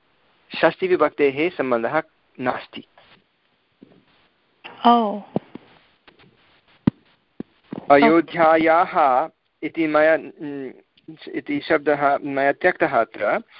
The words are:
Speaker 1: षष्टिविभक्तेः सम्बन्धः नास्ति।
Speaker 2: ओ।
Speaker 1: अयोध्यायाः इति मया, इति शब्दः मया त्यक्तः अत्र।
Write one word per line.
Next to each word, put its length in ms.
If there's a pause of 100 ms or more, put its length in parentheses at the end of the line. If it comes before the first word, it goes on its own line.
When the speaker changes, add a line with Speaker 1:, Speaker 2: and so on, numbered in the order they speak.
(560)
Speaker 1:
षष्टिविभक्तेः 960
सम्बन्धः 520 (380)
नास्ति। 440 (2000)
Speaker 2:
ओ। 340 (2750)
Speaker 1:
अयोध्यायाः 1400 (340)
इति 240
मया, 280 (1120)
इति 320
शब्दः 580
मया 340
त्यक्तः 480
अत्र। 420 (180)